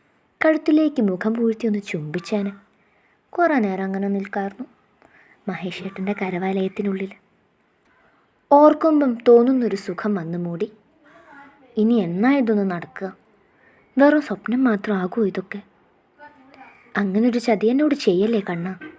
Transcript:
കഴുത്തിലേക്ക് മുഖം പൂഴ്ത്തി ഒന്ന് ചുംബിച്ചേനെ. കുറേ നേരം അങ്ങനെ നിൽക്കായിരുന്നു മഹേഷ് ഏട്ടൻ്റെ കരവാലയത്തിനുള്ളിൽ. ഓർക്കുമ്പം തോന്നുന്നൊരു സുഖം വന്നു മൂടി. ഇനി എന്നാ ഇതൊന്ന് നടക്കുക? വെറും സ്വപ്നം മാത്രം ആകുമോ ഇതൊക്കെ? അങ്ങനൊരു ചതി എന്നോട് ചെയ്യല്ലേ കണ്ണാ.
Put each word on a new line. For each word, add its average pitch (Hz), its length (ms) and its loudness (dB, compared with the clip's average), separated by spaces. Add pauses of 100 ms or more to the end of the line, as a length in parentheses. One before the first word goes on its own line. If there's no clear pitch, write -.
(420)
കഴുത്തിലേക്ക് 311 600 2
മുഖം 196 320 0
പൂഴ്ത്തി 226 340 -2
ഒന്ന് 208 140 0
ചുംബിച്ചേനെ. 180 720 -6 (800)
കുറേ 330 260 2
നേരം 190 240 -2
അങ്ങനെ 196 240 -4
നിൽക്കായിരുന്നു 196 580 -6 (840)
മഹേഷ് 180 360 -8
ഏട്ടൻ്റെ 196 300 -6
കരവാലയത്തിനുള്ളിൽ. 190 1000 -4 (1400)
ഓർക്കുമ്പം 294 600 4 (120)
തോന്നുന്നൊരു 240 520 6
സുഖം 196 400 -6
വന്നു 170 220 -6
മൂടി. 175 300 -6 (1120)
ഇനി 226 220 4
എന്നാ 185 340 0
ഇതൊന്ന് 220 380 2
നടക്കുക? 175 360 -10 (880)
വെറും 294 240 6
സ്വപ്നം 226 420 -4
മാത്രം 208 320 0
ആകുമോ 185 320 -2
ഇതൊക്കെ? 185 320 -8 (1400)
അങ്ങനൊരു 214 440 0
ചതി 214 280 0
എന്നോട് 285 280 2
ചെയ്യല്ലേ 208 460 2
കണ്ണാ. 180 320 -6 (260)